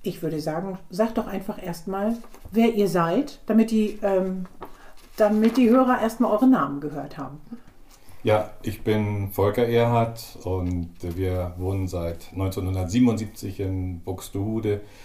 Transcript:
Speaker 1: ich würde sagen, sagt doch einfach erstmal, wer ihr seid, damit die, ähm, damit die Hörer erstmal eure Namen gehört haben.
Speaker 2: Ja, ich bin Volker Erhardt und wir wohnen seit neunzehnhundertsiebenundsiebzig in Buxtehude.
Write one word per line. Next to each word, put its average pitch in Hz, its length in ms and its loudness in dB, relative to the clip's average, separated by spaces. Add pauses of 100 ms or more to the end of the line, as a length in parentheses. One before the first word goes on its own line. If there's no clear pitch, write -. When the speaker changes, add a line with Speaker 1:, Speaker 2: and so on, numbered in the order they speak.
Speaker 1:
ich 175 180 -6
würde 156 200 -4
sagen, 175 360 -4 (120)
sagt 220 280 0
doch 220 100 -2
einfach 202 360 -8
erstmal, 196 540 -4 (340)
wer 226 220 4
ihr 202 160 4
seid, 170 560 2
damit 220 260 4
die, 214 320 2
ähm, 185 420 0 (720)
damit 214 420 4
die 247 120 8
Hörer 247 320 6
erstmal 226 300 0
eure 214 160 4
Namen 143 340 4
gehört 147 360 -8
haben. 139 220 -12 (840)
Speaker 2:
Ja, 107 280 2 (100)
ich - 220 -8
bin 104 480 0
Volker 104 360 2
Erhardt 117 760 2
und 90 480 -2 (100)
wir 90 560 -4
wohnen 92 300 -2
seit 85 460 -6
neunzehnhundertsiebenundsiebzig 95 1300 0
in 92 400 -4
Buxtehude. 101 800 -4 (240)